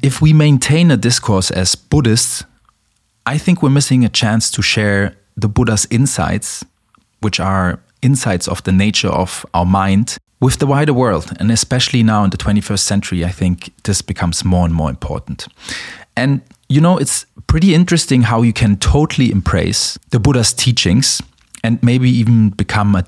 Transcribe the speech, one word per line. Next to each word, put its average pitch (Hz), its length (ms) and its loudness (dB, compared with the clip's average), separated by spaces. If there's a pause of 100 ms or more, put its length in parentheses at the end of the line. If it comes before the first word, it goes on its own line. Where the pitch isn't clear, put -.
if 135 180 -2
we 156 140 4
maintain 151 560 4
a 127 80 2
discourse 101 520 0
as 92 240 -2
Buddhists, - 680 0 (800)
I 139 140 -2
think 175 240 0
we're 143 80 2
missing 135 340 2
a 107 60 0
chance 113 400 0
to - 100 -6
share 101 560 0 (220)
the 104 100 -2
Buddha's 110 420 0
insights, 107 760 -2 (560)
which 107 180 -4
are 95 400 -2 (220)
insights 127 440 0
of 95 180 -6
the - 80 0
nature 101 360 0
of - 460 -4
our 87 100 2
mind, 98 540 0 (220)
with 127 200 0
the 151 80 0
wider 143 260 2
world. 113 460 -2
And 104 100 0
especially 120 540 0
now 107 180 2
in 98 80 2
the 98 60 -8
twenty-first 104 480 -2
century, 95 400 -2
I 90 60 -2
think 90 420 -4 (100)
this 101 200 -4
becomes - 420 -6
more 90 200 2
and 85 80 0
more 80 160 -2
important. - 600 -10 (680)
And, 135 260 0 (260)
you 139 120 2
know, 175 160 4
it's - 300 -4 (220)
pretty 165 260 2
interesting 160 480 2
how 113 200 2
you 117 100 2
can 104 240 2
totally 139 560 0
embrace - 680 -2 (120)
the 123 100 0
Buddha's 127 320 2
teachings - 680 0 (440)
and 113 180 0
maybe 127 260 2
even 117 420 4
become 101 440 -2
a 90 140 0